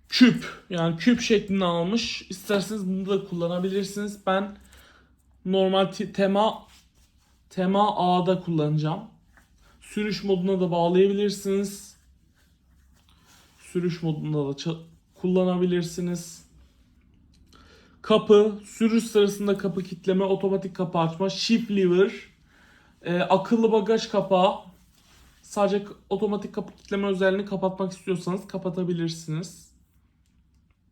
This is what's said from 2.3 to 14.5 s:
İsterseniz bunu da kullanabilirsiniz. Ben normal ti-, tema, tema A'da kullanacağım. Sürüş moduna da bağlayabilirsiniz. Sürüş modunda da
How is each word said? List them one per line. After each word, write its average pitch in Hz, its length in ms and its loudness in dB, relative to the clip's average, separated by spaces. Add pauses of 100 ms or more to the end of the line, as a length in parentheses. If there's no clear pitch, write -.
İsterseniz 202 580 -4
bunu 190 180 -4
da 196 180 -2
kullanabilirsiniz. 190 1000 -4
Ben 196 300 -2 (880)
normal 190 420 2
ti-, 190 260 -8
tema, 196 540 0 (840)
tema 196 460 2
A'da 180 440 2
kullanacağım. 156 600 0 (800)
Sürüş 208 440 -6
moduna 190 360 0
da 180 100 0
bağlayabilirsiniz. 196 1300 0 (1600)
Sürüş 175 440 -4
modunda 151 360 -4 (100)
da - 20 -4